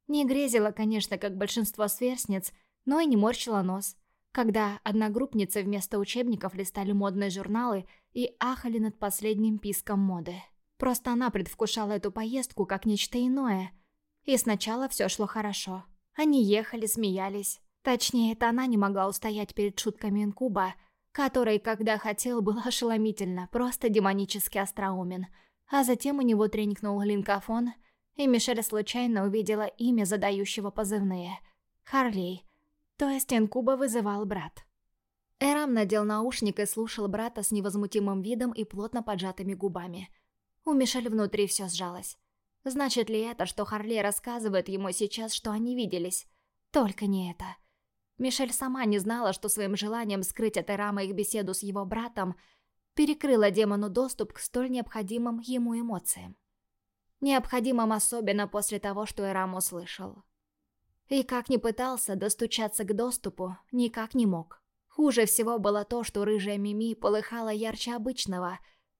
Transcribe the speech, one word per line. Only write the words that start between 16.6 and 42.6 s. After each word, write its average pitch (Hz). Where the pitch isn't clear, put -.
смеялись. 196
Точнее, 240
это 233
она 247
не 240
могла 196
устоять 208
перед 202
шутками 208
инкуба, 202
который, 247
когда 214
хотел, 220
был 208
ошеломительно, 214
просто 247
демонически 196
остроумен. 185
А 277
затем 254
у 277
него 220
тренькнул 208
линкофон, 208
и 285
Мишель 233
случайно 214
увидела 208
имя, 233
задающего 196
позывные. 196
Харлей. 190
То 285
есть 269
инкуба 233
вызывал 220
брат. 185
Эрам 254
надел 214
наушник 214
и 208
слушал 220
брата 220
с -
невозмутимым 202
видом 233
и 220
плотно 220
поджатыми 190
губами. 180
У 320
Мишель 254
внутри 208
всё 196
сжалось. 175